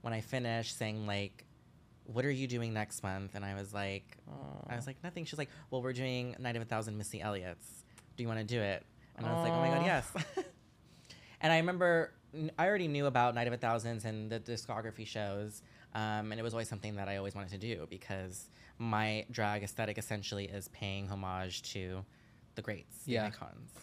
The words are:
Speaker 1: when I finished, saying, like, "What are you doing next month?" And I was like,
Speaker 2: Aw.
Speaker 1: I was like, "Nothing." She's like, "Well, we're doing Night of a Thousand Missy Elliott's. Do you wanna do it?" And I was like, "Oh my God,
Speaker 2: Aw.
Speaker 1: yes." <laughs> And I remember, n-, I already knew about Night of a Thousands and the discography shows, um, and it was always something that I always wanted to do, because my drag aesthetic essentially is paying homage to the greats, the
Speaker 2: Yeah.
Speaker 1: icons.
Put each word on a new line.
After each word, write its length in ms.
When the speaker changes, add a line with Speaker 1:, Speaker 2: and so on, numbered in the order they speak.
Speaker 1:
when 100
I 80
finished, 560
saying, 300
like, 400
"What 200
are 60
you 160
doing 280
next 280
month?" 320
And 100
I 100
was 180
like, 460
Speaker 2:
Aw. 400
Speaker 1:
I 80
was 100
like, 160
"Nothing." 220
She's 140
like, 100
"Well, 120
we're 120
doing 440
Night 180
of 60
a 40
Thousand 320
Missy 220
Elliott's. 640
Do 60
you 60
wanna 160
do 160
it?" 240
And 100
I 60
was 100
like, 100
"Oh 80
my 80
God, 140
Speaker 2:
Aw. 40
Speaker 1:
yes." 260
<laughs> 100
And 120
I 40
remember, 560
n-, 240
I 120
already 180
knew 200
about 280
Night 140
of 40
a 40
Thousands 480
and 260
the 80
discography 680
shows, 540
um, 360
and 80
it 60
was 100
always 140
something 280
that 120
I 80
always 180
wanted 160
to 80
do, 320
because 580
my 520
drag 340
aesthetic 340
essentially 460
is 240
paying 400
homage 540
to 320
the 80
greats, 420
the 100
Speaker 2:
Yeah. 120
Speaker 1:
icons. 460